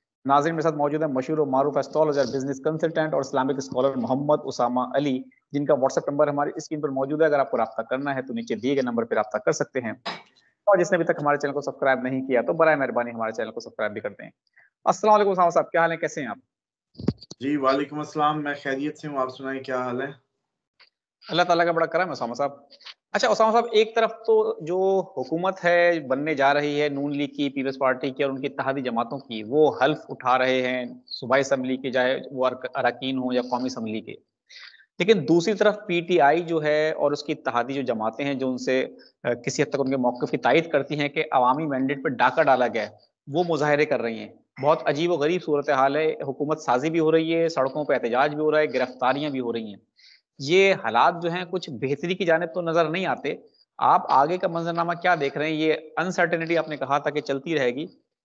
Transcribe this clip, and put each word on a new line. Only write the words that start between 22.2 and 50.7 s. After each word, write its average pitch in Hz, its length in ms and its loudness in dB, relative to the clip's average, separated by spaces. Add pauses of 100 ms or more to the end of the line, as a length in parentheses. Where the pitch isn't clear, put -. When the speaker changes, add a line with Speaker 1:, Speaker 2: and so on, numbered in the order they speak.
Speaker 1:
साहब। 139 340 -6 (440)
अच्छा 208 160 2
उसामा 220 240 4
साहब, 233 140 4
एक 220 300 2
तरफ 226 140 4 (160)
तो 220 360 4
जो 185 560 0
हुकूमत 170 400 -2
है 175 480 4
बनने 143 280 0
जा 135 180 4
रही 147 260 0
है 147 100 2
नून 143 240 -4
लीग 143 240 -2
की, 143 120 0
पीपल्स 135 280 -4
पार्टी 131 340 0
की 131 140 -2
और 139 60 0
उनकी 135 160 -6
इत्तेहादी 135 360 -4
जमातों 120 360 -4
की, 113 240 -10
वो 135 400 4
हल्फ 151 280 2
उठा 127 260 0
रहे 127 260 2
हैं 127 440 -4
सुबाई 131 340 0
असम्बली 131 360 0
के, 135 140 -6
चाहे 127 240 2 (180)
वो 127 140 0
अरक-, 127 300 -4
अरकान 135 400 -2
हों 127 160 -2
या 123 100 2
कौमी 123 260 -4
असम्बली 110 320 -6
के। - 120 -12 (880)
लेकिन 185 240 4
दूसरी 170 300 4
तरफ 202 340 2
पीटीआई 170 520 4
जो 165 200 -2
है 151 320 2
और 147 200 0
उसकी 147 200 -4
इत्तेहादी 123 420 -2
जो 139 80 -2
जमातें 113 420 -2
हैं 139 140 -2
जो 131 120 -2
उनसे, 127 460 -2 (280)
अ, 123 100 0
किसी 123 280 -2
हद 139 100 -2
तक 139 80 0
उनके 135 160 0
मौक़िफ़ 127 340 -2
की 151 60 -2
तायद 139 360 2
करती 143 240 0
हैं 147 140 -2
कि 156 120 -4
अवामी 135 440 2
मैंडेट 135 380 -2
पर 160 60 -2
डाका 127 320 2
डाला 127 240 4
गया 110 160 -2
है, 104 160 -10 (300)
वो 151 160 0
मुजाहरे 147 420 2
कर 143 140 -2
रही 113 180 -6
हैं। - 260 -16 (160)
बहुत 156 260 2
अजीब 156 240 0
व 175 60 0
गरीब 156 240 0
सूरत 147 300 -2
हाल 139 260 2
है, 156 260 0
हुकूमत 143 360 -4
साजी 135 320 0
भी 165 80 -2
हो 156 120 2
रही 165 220 2
है, 165 160 2
सड़कों 147 360 -2
पर 143 100 0
एहतजाज 127 400 0
भी 151 80 -4
हो 156 80 2
रहा 151 100 4
है, 151 60 2
गिरफ्तारियां 131 640 -2
भी 135 60 -4
हो 120 120 -4
रही 113 220 -6
हैं। 98 100 -20 (580)
ये 185 320 4